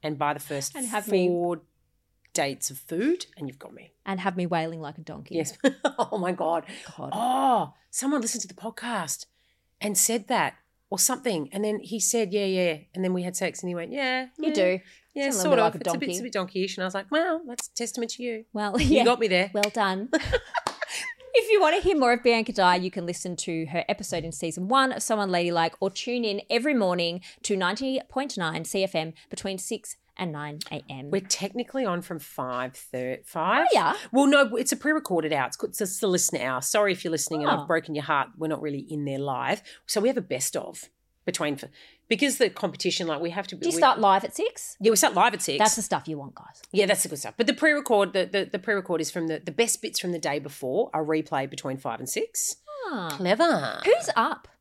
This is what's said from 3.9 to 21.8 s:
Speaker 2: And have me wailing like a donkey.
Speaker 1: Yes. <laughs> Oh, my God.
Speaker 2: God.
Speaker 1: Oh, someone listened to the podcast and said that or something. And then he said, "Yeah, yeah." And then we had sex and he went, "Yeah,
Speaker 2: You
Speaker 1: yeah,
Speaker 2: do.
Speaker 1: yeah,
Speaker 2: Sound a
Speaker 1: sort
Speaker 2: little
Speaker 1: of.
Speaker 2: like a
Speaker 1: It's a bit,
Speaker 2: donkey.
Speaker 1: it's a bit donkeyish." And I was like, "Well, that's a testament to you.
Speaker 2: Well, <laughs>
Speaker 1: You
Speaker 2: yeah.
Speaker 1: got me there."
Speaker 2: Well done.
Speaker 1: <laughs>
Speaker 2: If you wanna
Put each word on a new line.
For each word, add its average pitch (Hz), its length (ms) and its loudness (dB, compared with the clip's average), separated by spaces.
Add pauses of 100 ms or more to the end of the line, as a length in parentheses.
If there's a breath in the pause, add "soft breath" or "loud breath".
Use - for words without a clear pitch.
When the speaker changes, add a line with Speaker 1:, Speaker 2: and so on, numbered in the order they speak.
Speaker 2:
And 190 160 -4
have 185 160 -2
me 180 100 -2
wailing 165 340 -2
like 151 160 -12
a 165 40 -16
donkey. 156 340 -12
Speaker 1:
Yes. 165 280 -2
<laughs> 277 360 2
Oh, 220 180 -2
my 185 140 0
God. 165 340 0 (320 loud breath)
Speaker 2:
God. - 160 -10
Speaker 1:
Oh, 247 600 2 (180 soft breath)
someone 277 300 0
listened 226 220 -4
to - 40 -10
the - 80 -18
podcast 214 680 -6 (540)
and 208 180 -2
said 226 320 2
that 190 260 2 (340)
or 196 100 -4
something. 220 520 0
And 202 120 -2
then 208 160 0
he 208 200 -8
said, 214 340 0
"Yeah, 202 120 2
yeah." 180 320 2 (160)
And 185 100 -2
then 185 100 2
we 180 100 0
had 180 120 -6
sex - 260 -4
and 185 80 -4
he 175 60 -4
went, 170 160 -6
"Yeah, 254 360 -2 (100)
Speaker 2:
You 311 120 0
Speaker 1:
yeah, 302 40 0
Speaker 2:
do. 185 260 2 (360 soft breath)
Speaker 1:
yeah, 277 80 -2
Speaker 2:
Sound 277 100 0
a 226 40 0
Speaker 1:
sort - 140 2
Speaker 2:
little 233 140 6
Speaker 1:
of. 220 80 2
Speaker 2:
like - 20 -8
a - 20 -6
Speaker 1:
It's 170 180 -2
a - 20 -2
bit, - 80 -2
Speaker 2:
donkey. 196 60 -2
Speaker 1:
it's 180 80 -4
a 233 40 -8
bit 240 100 -8
donkeyish." 185 440 -2
And 185 60 -2
I - 20 -2
was 185 80 -4
like, 196 180 -6
"Well, 330 360 0
that's 240 200 -10
a - 60 -18
testament 233 380 -4
to 247 120 -10
you. 226 300 -6
Speaker 2:
Well, 208 260 0
<laughs> - 20 4
Speaker 1:
You 302 160 8
Speaker 2:
yeah. 233 60 8
Speaker 1:
got 240 160 6
me 226 80 2
there." 185 260 4
Speaker 2:
Well 208 200 2
done. 196 400 0
Speaker 1:
<laughs> 311 60 6 (1160 loud breath)
Speaker 2:
If 453 160 4
you 427 80 8
wanna 339 220 6